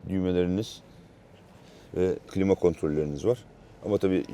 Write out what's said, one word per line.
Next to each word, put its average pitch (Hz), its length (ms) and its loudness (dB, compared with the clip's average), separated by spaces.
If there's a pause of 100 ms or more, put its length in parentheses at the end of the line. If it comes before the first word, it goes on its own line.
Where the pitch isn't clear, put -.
düğmeleriniz 92 720 0 (1120)
ve 92 320 0
klima 95 280 2
kontrolleriniz 76 720 0
var. 123 200 0 (400)
Ama 104 120 0
tabii 92 360 0